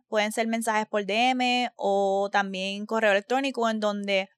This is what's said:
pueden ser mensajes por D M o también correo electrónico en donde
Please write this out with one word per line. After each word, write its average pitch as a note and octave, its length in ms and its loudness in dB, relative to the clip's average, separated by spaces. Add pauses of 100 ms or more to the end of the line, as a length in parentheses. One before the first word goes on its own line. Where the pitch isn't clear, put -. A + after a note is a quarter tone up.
pueden G#3+ 240 0
ser A3+ 160 -2
mensajes A3 400 0
por G#3 180 -2
D A3+ 240 2
M B3 460 0
o G3 560 2
también G3 540 -2
correo A3 260 2
electrónico A#3+ 560 0
en A3 120 -2
donde G3+ 580 -2